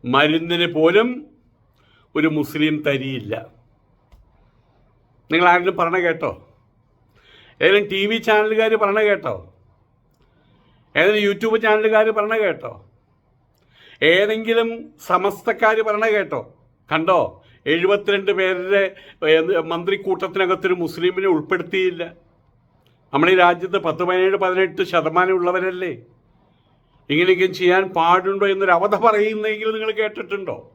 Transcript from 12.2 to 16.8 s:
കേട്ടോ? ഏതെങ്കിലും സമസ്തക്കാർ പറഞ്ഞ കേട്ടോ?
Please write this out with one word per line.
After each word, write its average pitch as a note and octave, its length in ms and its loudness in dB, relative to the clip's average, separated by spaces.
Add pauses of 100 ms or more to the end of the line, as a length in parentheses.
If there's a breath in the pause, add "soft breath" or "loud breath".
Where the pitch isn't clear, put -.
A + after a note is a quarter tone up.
കേട്ടോ? D3 300 -4 (1400 soft breath)
ഏതെങ്കിലും A3 580 0 (400)
സമസ്തക്കാർ A3 680 0 (120)
പറഞ്ഞ G#3+ 280 0
കേട്ടോ? C#3+ 260 -4 (500)